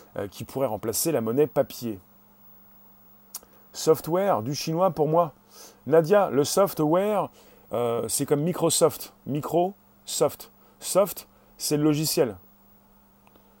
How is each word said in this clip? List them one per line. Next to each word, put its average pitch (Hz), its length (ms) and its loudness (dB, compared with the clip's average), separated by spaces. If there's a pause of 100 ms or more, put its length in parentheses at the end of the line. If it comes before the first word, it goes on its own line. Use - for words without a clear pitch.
(180)
euh, 101 100 -6
qui - 160 -14
pourrait 131 220 -4
remplacer 110 460 -2
la 127 100 0
monnaie 120 240 2
papier. 120 540 -4 (1700)
Software, 160 680 0
du 135 140 -6
chinois 165 340 0
pour 151 180 0
moi. 160 260 2 (520)
Nadia, 165 460 4
le 135 120 4
software, 180 840 0 (440)
euh, 117 340 -2
c'est - 180 -4
comme 147 160 0
Microsoft. 165 720 0 (140)
Microsoft. - 1200 -4 (280)
Soft, - 480 0 (320)
c'est - 180 0
le 147 60 2
logiciel. 147 540 2 (1200)